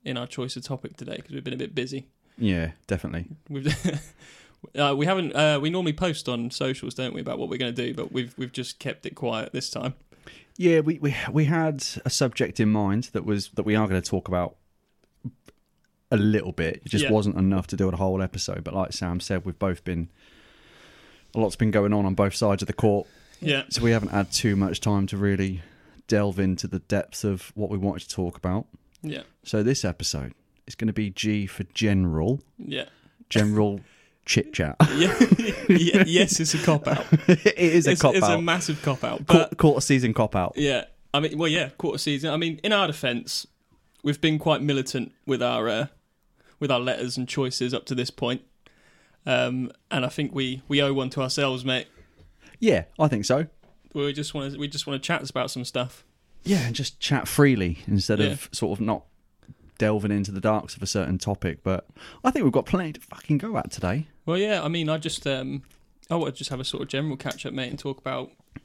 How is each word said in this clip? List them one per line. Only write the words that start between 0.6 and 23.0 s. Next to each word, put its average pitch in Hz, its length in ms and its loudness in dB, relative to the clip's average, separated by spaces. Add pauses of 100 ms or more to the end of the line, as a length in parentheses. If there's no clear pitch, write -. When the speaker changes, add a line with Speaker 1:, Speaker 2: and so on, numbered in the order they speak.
Speaker 1:
topic - 340 -10
today, - 200 -12
'cause - 120 -18
we've 139 140 -10
been 131 100 -8
a - 40 -6
bit - 180 -8
busy. 135 320 -6 (280)
Speaker 2:
Yeah, 87 360 0 (160)
definitely. 90 400 -6 (200)
Speaker 1:
We've, 139 200 -6 (760)
<laughs> - 340 -20
uh, 143 220 2
we 147 80 0
haven't, 180 300 0
uh, 151 260 4
we 151 80 0
normally 175 240 0
post 160 340 -4
on 120 220 -4
socials, 131 460 -4
don't 131 180 -6
we, - 80 -8
about 123 160 -6
what 123 100 -4
we're 131 100 -6
gonna 123 160 -4
do, 123 200 -4
but - 180 -8
we've, 123 280 -4
we've 131 140 -8
just - 260 -10
kept - 260 -8
it - 80 -10
quiet 117 400 -6
this - 160 -6
time. - 240 -6 (680)
Speaker 2:
Yeah, 165 200 6
we, 156 180 0
we, 143 160 0 (160)
we 151 140 4
had 160 400 2 (180)
a 139 60 -4
subject - 500 0
in 110 100 4
mind 107 440 2
that 95 100 -4
was, 104 300 -2
that 104 100 -4
we 104 140 2
are 107 100 4
gonna 95 140 0
talk - 260 -2
about 90 300 -2 (1500)
a 113 60 6
little 104 340 2
bit. - 340 -4
It - 40 -14
just 151 160 2
Speaker 1:
Yeah. 113 60 2
Speaker 2:
wasn't 104 260 2
enough 95 300 2
to 98 100 -6
do 98 100 2
a 90 80 -2
whole 95 260 0
episode, 92 440 -6
but 80 80 -8
like 92 180 -4
Sam 90 300 -4
said, 92 240 -4
we've 90 120 -8
both 95 280 -2
been, 85 240 -4 (1200)
a 110 60 -2
lot's 107 160 0
been 110 160 2
going 104 220 2
on 104 120 2
on 95 80 2
both 98 220 2
sides 101 260 2
of 98 60 -4
the - 60 -4
court. 101 340 2 (320)